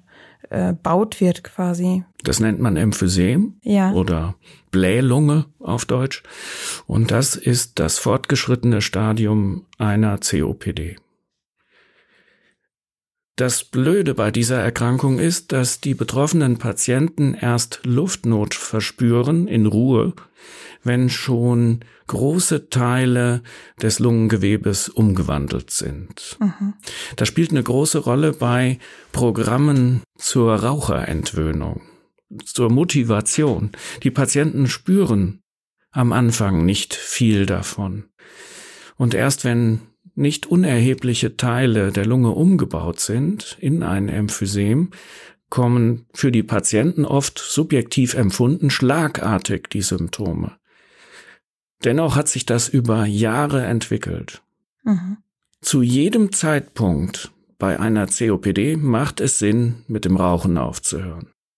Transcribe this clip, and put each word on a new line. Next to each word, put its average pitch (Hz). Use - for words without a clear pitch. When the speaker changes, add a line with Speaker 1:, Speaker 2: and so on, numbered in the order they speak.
Speaker 1:
äh, 180
baut 185
wird 180
quasi. 180
Speaker 2:
Das -
nennt 110
man 110
Emphysem 98
Speaker 1:
Ja. 196
Speaker 2:
oder 85
Blählunge 131
auf 123
Deutsch. -
Und 113
das 127
ist -
das -
fortgeschrittene 123
Stadium 107
einer 104
C 76
O -
P -
D. 85
Das 127
Blöde 135
bei 110
dieser 120
Erkrankung 123
ist, -
dass 127
die 139
betroffenen 135
Patienten 131
erst 120
Luftnot 120
verspüren 123
in 110
Ruhe, 113
wenn 123
schon 120
große 147
Teile 123
des 110
Lungengewebes 107
umgewandelt 73
sind. -
Speaker 1:
Mhm. 202
Speaker 2:
Das 113
spielt 165
eine 139
große 139
Rolle 143
bei 123
Programmen 123
zur 113
Raucherentwöhnung, 78
zur 120
Motivation. 120
Die 127
Patienten 139
spüren 123
am 123
Anfang 107
nicht 95
viel 107
davon. 95
Und 123
erst 139
wenn 117
nicht 147
unerhebliche 127
Teile 120
der 101
Lunge 120
umgebaut 104
sind 147
in 165
ein 98
Emphysem, 104
kommen 120
für 139
die 113
Patienten 117
oft -
subjektiv 135
empfunden 127
schlagartig 127
die 104
Symptome. 85
Dennoch 139
hat -
sich -
das 117
über 113
Jahre 117
entwickelt. 104
Speaker 1:
Mhm. 196
Speaker 2:
Zu -
jedem 180
Zeitpunkt 101
bei 95
einer 107
C 113
O 98
P 95
D 127
macht 139
es -
Sinn, 117
mit 107
dem 95
Rauchen 87
aufzuhören. 80